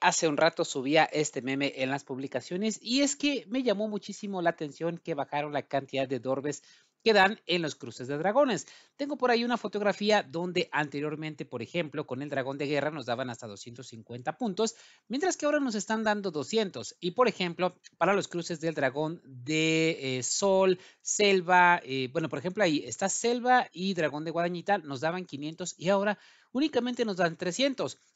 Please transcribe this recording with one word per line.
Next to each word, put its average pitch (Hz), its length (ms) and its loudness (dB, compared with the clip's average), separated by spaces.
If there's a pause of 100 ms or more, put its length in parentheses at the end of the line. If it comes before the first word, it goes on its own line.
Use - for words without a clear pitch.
hace 175 260 4
un 147 80 2
rato 160 300 4
subía 147 400 2
este 147 360 -2
meme 135 360 -2
en 131 120 -2
las 135 140 -4
publicaciones 139 800 -4
y 247 200 0
es 285 140 2
que 285 320 -2
me 247 160 -2
llamó 214 240 2
muchísimo 202 540 -6
la 170 80 4
atención 165 480 -4
que 165 160 -8
bajaron 147 400 -4
la 139 80 -2
cantidad 135 440 -2
de 131 140 -4
Dorbes 135 440 -4 (400)
que 226 100 4
dan 196 320 6
en 175 160 0
los 151 140 -4
cruces 123 320 -12
de 143 100 -4
dragones. 208 500 2 (280)
Tengo 285 220 -6
por 247 140 2
ahí 233 120 2
una 240 140 0
fotografía 208 680 0
donde 170 480 -4
anteriormente, 151 760 -4
por 120 160 -8
ejemplo, 151 440 -4
con 127 160 -8
el 147 80 -8
dragón 135 280 -4
de 147 100 -4
guerra 147 240 0
nos 143 140 -10
daban 123 240 -4
hasta 117 180 -10
doscientos 117 400 -14
cincuenta 123 500 -10
puntos, 220 380 -2 (320)
mientras 311 300 -2
que - 80 -4
ahora 294 140 2
nos 254 160 0
están 220 280 -2
dando 208 280 0
doscientos. 156 680 -2
Y, 175 120 -2
por 247 160 4
ejemplo, 175 520 0 (180)
para 190 160 4
los 190 140 2
cruces 170 320 -6
del 160 160 -2
dragón 151 480 -2
de, 156 920 0
eh, 123 60 -4
sol, 190 560 4 (220)
selva, 180 840 6
eh, 131 280 -2
bueno, 160 160 -2
por 143 120 -4
ejemplo, 185 240 0
ahí 160 220 2
está - 220 -4
selva 240 640 2
y 190 220 -2
dragón 151 320 -2
de 165 60 -4
guadañita, 175 480 0
nos 143 200 -8
daban 170 260 -2
quinientos 156 520 -8
y 165 120 -2
ahora 202 300 2 (320)
únicamente 247 540 0
nos 196 120 -4
dan 170 200 2
trescientos. 180 640 -2 (160)